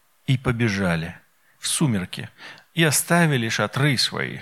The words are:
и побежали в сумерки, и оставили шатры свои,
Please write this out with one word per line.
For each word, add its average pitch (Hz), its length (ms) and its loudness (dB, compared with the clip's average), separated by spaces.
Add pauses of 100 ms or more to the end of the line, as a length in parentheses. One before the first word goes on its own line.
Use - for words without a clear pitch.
(260)
и 131 120 2
побежали 98 800 -2 (400)
в - 100 -8
сумерки, 113 640 -2 (440)
и 165 100 4
оставили 151 640 2
шатры 123 480 2
свои, - 460 -2